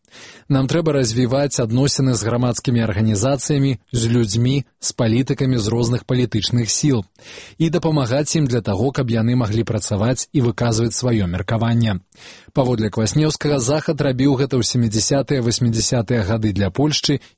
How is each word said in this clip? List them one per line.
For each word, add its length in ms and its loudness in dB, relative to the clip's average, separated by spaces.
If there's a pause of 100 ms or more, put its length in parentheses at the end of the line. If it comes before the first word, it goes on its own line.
(480)
Нам 180 2
трэба 260 0
развіваць 720 0
адносіны 560 2
з 80 -4
грамадскімі 560 0
арганізацыямі, 960 0 (140)
з 180 -2
людзьмі, 560 0 (140)
з 80 -6 (100)
палітыкамі 600 0
з 120 -2
розных 340 0
палітычных 680 0
сіл 340 0 (540)
і 120 2
дапамагаць 680 0
ім 140 2
для 100 0
таго, 300 0
каб 240 -2
яны 240 2
маглі 240 0
працаваць 680 -2
і 100 2
выказваць 560 0
сваё 320 0
меркаванне». 680 0 (520)
Паводле 380 0
Кваснеўскага, 720 0
Захад 400 -2
рабіў 320 2
гэта 240 0
ў 80 2
сямідзясятыя, 800 0
васьмідзясятыя 800 0
гады 260 0
для 220 0
Польшчы, 480 0 (160)